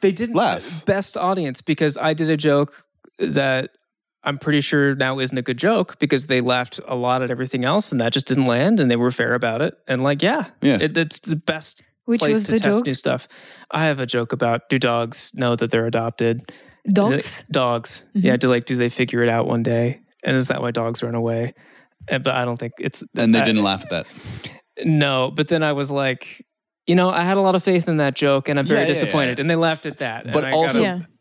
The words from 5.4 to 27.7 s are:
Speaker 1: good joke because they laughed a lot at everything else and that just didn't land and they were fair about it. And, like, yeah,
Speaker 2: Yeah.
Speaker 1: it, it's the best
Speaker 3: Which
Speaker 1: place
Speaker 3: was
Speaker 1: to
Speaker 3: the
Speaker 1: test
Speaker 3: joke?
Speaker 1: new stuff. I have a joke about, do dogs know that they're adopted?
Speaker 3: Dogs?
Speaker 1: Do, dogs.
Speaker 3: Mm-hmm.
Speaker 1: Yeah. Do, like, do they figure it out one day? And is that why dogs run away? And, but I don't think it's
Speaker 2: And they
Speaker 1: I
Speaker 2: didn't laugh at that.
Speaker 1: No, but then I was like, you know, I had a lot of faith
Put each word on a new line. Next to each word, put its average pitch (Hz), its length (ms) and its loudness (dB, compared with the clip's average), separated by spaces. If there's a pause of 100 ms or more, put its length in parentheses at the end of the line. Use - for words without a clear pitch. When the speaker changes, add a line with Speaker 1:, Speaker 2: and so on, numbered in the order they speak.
Speaker 1:
good 123 160 -4
joke 185 400 0
because 143 280 0
they 127 140 2
laughed 123 480 -2
a 131 80 -6
lot 127 260 0
at 123 80 -2
everything 127 340 -4
else 180 280 0
and 131 80 0
that 113 120 -2
just 139 140 0
didn't 131 200 2
land 151 340 4
and 127 100 4
they 120 60 4
were 123 140 2
fair 120 240 0
about 117 280 -2
it. 170 120 -2 (120)
And, 127 160 -2
like, 143 200 0
yeah, 226 240 0 (160)
Speaker 2:
Yeah. 226 180 4
Speaker 1:
it, 160 160 0
it's 165 240 0
the 160 160 -4
best - 460 -6 (240)
Speaker 3:
Which 240 140 2
Speaker 1:
place 214 160 4
Speaker 3:
was 220 80 2
Speaker 1:
to - 80 -4
Speaker 3:
the 226 60 2
Speaker 1:
test 208 220 2
Speaker 3:
joke? 247 60 -2
Speaker 1:
new 135 80 0
stuff. 131 340 -2 (420)
I 156 140 0
have 143 160 0
a 127 60 -2
joke 120 260 -2
about, 117 380 -2
do 131 80 2
dogs 117 560 -2
know 120 220 0
that 113 140 -2
they're 117 160 0
adopted? 117 640 -2 (400)
Speaker 3:
Dogs? 196 580 2
Speaker 1:
Do, - 40 -8
dogs. 120 520 -2 (120)
Speaker 3:
Mm-hmm. 185 100 2
Speaker 1:
Yeah. 127 100 4
Do, 127 120 2
like, 120 180 2
do 127 100 -2
they 120 120 2
figure 120 340 0
it 120 60 4
out 117 180 2
one 117 160 0
day? 120 380 0 (240)
And 131 120 0
is 127 120 2
that 135 140 -4
why 120 80 -2
dogs 117 320 -4
run 117 120 -4
away? 117 380 -2 (560)
And, 131 160 -2
but 131 100 0
I 127 120 0
don't 120 120 -4
think 120 200 -8
it's - 260 -6 (120)
Speaker 2:
And 113 180 4
they 113 60 6
Speaker 1:
I - 40 2
Speaker 2:
didn't 110 180 2
laugh 95 200 0
at - 80 -14
that. 85 160 -6 (800)
Speaker 1:
No, 143 500 2
but 147 140 -2
then 160 140 0
I 151 100 2
was 139 180 -4
like, 135 540 -6 (420)
you 170 80 2
know, 180 160 4
I 170 120 0
had 190 140 0
a 196 40 2
lot 190 140 4
of 175 80 0
faith 180 260 2